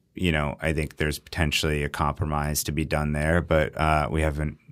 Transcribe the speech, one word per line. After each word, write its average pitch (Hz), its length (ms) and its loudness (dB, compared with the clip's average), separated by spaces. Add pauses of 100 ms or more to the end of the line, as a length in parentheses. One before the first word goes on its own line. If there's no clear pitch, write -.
(160)
you 90 160 0
know, 76 280 0
I 80 140 0
think 76 240 -4
there's 76 220 -2
potentially 76 640 0
a 73 60 -2
compromise 76 760 -2
to - 80 -4
be 76 120 0
done 76 280 0
there, 78 320 2
but, 78 340 0
uh, 76 320 2
we 78 140 0
haven't, 76 340 -2 (140)